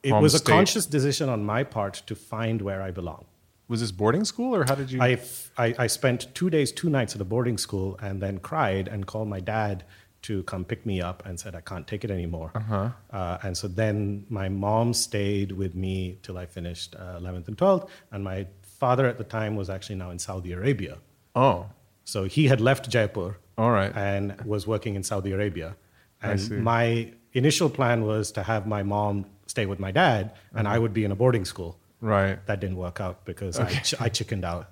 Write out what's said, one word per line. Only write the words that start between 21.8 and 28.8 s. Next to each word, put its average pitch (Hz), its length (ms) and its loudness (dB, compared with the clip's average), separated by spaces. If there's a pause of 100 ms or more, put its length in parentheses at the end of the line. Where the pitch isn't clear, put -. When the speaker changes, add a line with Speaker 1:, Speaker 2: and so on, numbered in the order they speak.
Speaker 1:
So 95 220 -4
he 147 220 4
had 127 120 6
left 127 300 4
Jaipur 104 480 0 (200)
Speaker 2:
All 117 140 6
right. 98 240 4
Speaker 1:
and 101 480 -2
was 104 240 -2
working 107 280 -2
in 95 80 -4
Saudi 98 280 -2
Arabia. 95 460 -4 (460)
Speaker 2:
I 101 80 0
Speaker 1:
And 101 100 2
Speaker 2:
see. 107 140 -4
Speaker 1:
my 117 560 2 (220)
initial 143 360 4
plan 117 360 2
was 107 280 0
to 101 100 -4
have 107 240 0
my 104 160 0